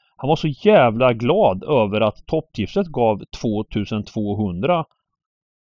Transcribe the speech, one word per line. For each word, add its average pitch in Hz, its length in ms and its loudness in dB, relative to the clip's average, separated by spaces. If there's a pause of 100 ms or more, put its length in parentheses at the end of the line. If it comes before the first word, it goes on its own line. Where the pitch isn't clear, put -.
(160)
Han - 120 -8
var 160 80 2
så - 120 -2
jävla 131 640 4
glad 120 520 0
över 107 360 0
att 107 260 -2
topptipset 160 600 -4
gav 120 360 -2 (180)
tvåtusen 107 640 -4
tvåhundra, 104 800 -2 (840)